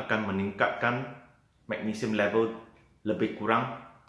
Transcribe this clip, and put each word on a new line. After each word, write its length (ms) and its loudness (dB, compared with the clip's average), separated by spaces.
akan 320 0
meningkatkan 720 0
magnesium 480 -4
level 400 2
lebih 320 0
kurang 320 2